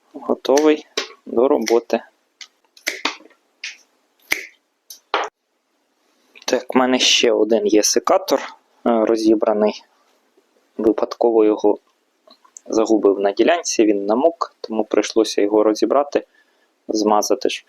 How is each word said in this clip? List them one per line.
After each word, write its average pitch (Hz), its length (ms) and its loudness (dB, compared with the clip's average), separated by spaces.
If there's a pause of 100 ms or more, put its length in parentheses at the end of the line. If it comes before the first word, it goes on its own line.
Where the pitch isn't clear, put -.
(120)
готовий 151 760 0 (400)
до 120 220 0
роботи. 117 540 0 (4000)
Так, - 280 -4
в 127 40 2
мене 127 200 2
ще - 340 2
один 107 340 2
є 104 160 4
секатор, 165 580 0 (460)
е, 117 180 2
розібраний. 110 800 0 (920)
Випадково 113 680 0
його 104 340 0 (880)
загубив 101 520 2
на 101 120 -2
ділянці, 156 520 0
він 196 220 0
намок, - 540 -2
тому 110 240 -6
прийшлося - 580 -2
його 107 200 2
розібрати, 113 640 0 (640)
змазати, 104 600 0
щоб - 180 -12